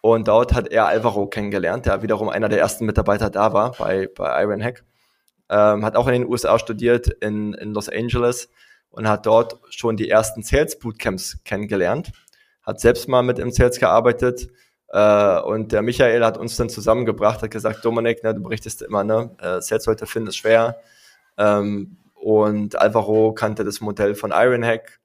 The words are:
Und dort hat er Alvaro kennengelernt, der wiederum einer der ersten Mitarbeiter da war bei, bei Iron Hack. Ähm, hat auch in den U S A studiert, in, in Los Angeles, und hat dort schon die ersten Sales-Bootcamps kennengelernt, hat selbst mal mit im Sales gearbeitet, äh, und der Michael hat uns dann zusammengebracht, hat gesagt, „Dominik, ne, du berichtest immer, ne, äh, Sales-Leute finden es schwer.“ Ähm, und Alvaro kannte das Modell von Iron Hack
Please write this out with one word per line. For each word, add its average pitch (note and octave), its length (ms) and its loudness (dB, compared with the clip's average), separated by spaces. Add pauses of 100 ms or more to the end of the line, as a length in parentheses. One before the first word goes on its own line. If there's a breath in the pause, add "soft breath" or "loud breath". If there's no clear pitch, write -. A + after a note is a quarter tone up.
Und A2+ 260 4
dort A#2 260 4
hat A#2 140 0
er G#2+ 180 2
Alvaro G2+ 400 0
kennengelernt, G2+ 600 -4
der G2+ 160 0
wiederum G#2+ 260 -2
einer G#2+ 200 -2
der G#2 120 2
ersten G2+ 260 -2
Mitarbeiter G#2+ 440 0
da G2+ 220 2
war A2 200 0
bei, F#2+ 420 -2
bei C#2+ 280 -2
Iron G#2 200 -2
Hack. B2 220 -8 (640)
Ähm, G#2 360 4
hat A2 100 -2
auch A#2+ 140 2
in B2+ 40 2
den B2 140 0
U B2 80 -2
S A2+ 100 -4
A A2+ 140 4
studiert, A#2 500 0 (120)
in, G#2+ 340 -4
in G#2+ 180 -12
Los G#2 160 -6
Angeles, A#2+ 600 -2 (400 soft breath)
und A2 180 -4
hat G#2+ 180 0
dort A2+ 340 2 (100)
schon A2+ 260 -4
die G#2 120 -4
ersten A2 340 2
Sales-Bootcamps A#2+ 1040 -4
kennengelernt, G#2 680 -4 (520 soft breath)
hat - 180 -10
selbst A#2+ 280 2
mal B2+ 140 2
mit B2 160 0
im A#2 140 -4
Sales B2 260 2
gearbeitet, A#2+ 680 2 (400 soft breath)
äh, G#2 520 4
und A2 300 -6
der G#2+ 120 0
Michael A#2+ 420 2
hat A2+ 120 0
uns A2+ 200 -10
dann A#2 120 -2
zusammengebracht, A2 720 0
hat A2 100 -8
gesagt, A2 320 -6
„Dominik, A#2 400 -2
ne, A2 100 0
du G2+ 80 -8
berichtest - 400 -10
immer, G2+ 220 -2
ne, A2+ 340 -2
äh, F2+ 220 -4
Sales-Leute A2 460 -2
finden A2 240 -6
es - 60 -8
schwer.“ A2+ 440 2 (560 soft breath)
Ähm, G#2 640 0 (160)
und G#2+ 640 0
Alvaro A2 560 2
kannte G#2+ 300 -4
das G2+ 180 -8
Modell G#2 360 -2
von G#2 160 -8
Iron A#2 320 2
Hack A2+ 400 -4